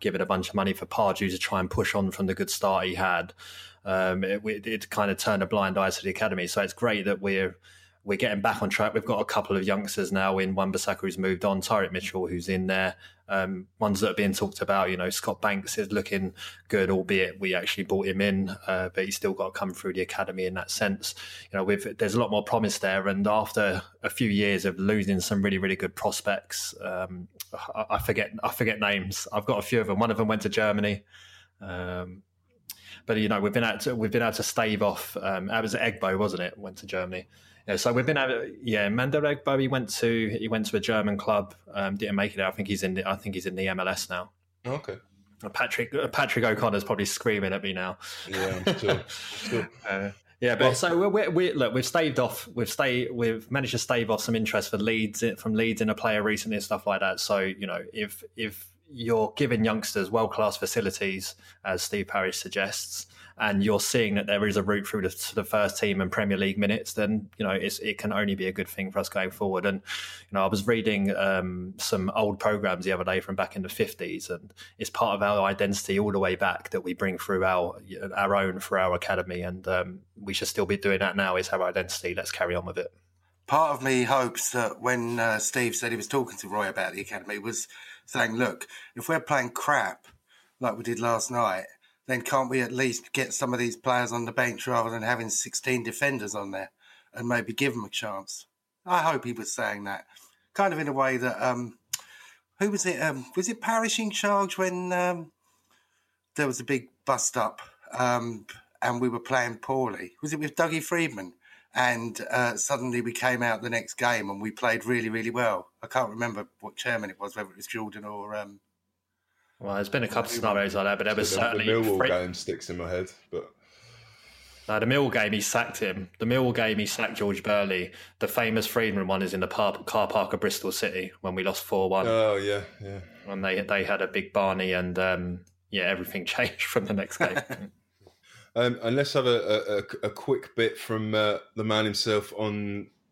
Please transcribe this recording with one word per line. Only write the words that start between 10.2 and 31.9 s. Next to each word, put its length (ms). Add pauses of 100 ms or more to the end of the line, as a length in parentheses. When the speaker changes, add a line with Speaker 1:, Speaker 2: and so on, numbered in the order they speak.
Speaker 1:
in 180
Wan-Bissaka 440
who's 180
moved 260
on, 160
Tyrick 320
Mitchell 340
who's 220
in 180
there. 300 (320)
Um, 380 (140)
ones 220
that 100
are 20
being 180
talked 280
about, 280
you 80
know, 140
Scott 320
Banks 360
is 120
looking 420 (360)
good, 200
albeit 520
we 160
actually 260
bought 240
him 140
in, 300 (180)
uh, 260
but 100
he's 120
still 160
got 140
to 120
come 160
through 200
the 60
academy 460
in 80
that 160
sense. 460 (340)
You 80
know, 60
we've, 340
there's 160
a 60
lot 100
more 140
promise 340
there. 300
And 180
after 560 (220)
a 60
few 200
years 340
of 140
losing 400
some 240
really, 160
really 160
good 220
prospects, 840
um, 460 (480)
I, 160
I 80
forget, 320 (140)
I 80
forget 260
names. 540
I've 140
got 120
a 40
few 180
of 80
them. 100
One 140
of 60
them 100
went 140
to 60
Germany. 540 (580)
Um, 640 (840)